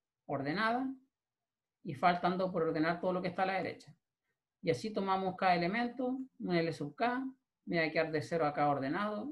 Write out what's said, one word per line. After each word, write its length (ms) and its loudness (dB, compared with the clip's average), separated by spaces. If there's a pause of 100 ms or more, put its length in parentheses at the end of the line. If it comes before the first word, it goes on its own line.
(260)
ordenada, 640 -2 (920)
y 120 -8
faltando 560 2
por 140 0
ordenar 360 0
todo 120 0
lo 100 -2
que 60 -2
está 160 -2
a 20 2
la 80 0
derecha. 420 -6 (640)
Y 100 0
así 220 -2
tomamos 440 0
cada 180 4
elemento, 640 0 (220)
un 140 0
L 180 2
sub 220 -8
K, 300 0 (420)
me 120 0
va 60 4
a 60 0
quedar 220 0
de 100 0
cero 240 0
a 60 0
K 160 2
ordenado, 640 -2